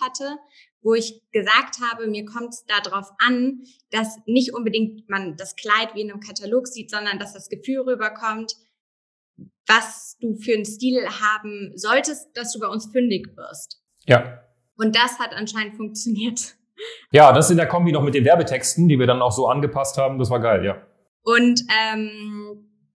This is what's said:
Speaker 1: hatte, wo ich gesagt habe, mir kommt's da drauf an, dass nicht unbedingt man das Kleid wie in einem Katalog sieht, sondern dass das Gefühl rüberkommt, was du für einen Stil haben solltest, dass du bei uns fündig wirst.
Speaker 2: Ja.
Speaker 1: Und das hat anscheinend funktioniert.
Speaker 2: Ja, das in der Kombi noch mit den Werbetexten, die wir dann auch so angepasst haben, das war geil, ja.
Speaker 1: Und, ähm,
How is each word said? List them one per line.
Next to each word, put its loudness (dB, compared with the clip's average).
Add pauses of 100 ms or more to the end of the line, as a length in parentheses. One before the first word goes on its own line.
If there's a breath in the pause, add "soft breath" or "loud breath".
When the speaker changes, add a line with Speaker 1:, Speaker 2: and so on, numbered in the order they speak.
Speaker 1:
hatte, -8 (460 soft breath)
wo 4
ich -4
gesagt 0
habe, -6
mir -8
kommt's -12
da 0
drauf -8 (140)
an, 0 (280 loud breath)
dass -4
nicht 0
unbedingt -4
man -6
das -16
Kleid -2
wie -6
in -6
einem -14
Katalog -4
sieht, -14
sondern -4
dass -10
das -20
Gefühl -6
rüberkommt, -4 (1120)
was 2
du -4
für -2
einen -2
Stil -2
haben -4
solltest, -2
dass -10
du -10
bei -4
uns -6
fündig -2
wirst. -18 (240)
Speaker 2:
Ja. 2 (360)
Speaker 1:
Und 0
das 0
hat -8
anscheinend -8
funktioniert. -6 (560 loud breath)
Speaker 2:
Ja, 12
das 4
in 6
der 4
Kombi 2
noch 2
mit 0
den 4
Werbetexten, 4
die 6
wir 4
dann 4
auch 2
so 0
angepasst -2
haben, 0
das 0
war 0
geil, 2
ja. -4 (360)
Speaker 1:
Und, 4
ähm, -4 (240)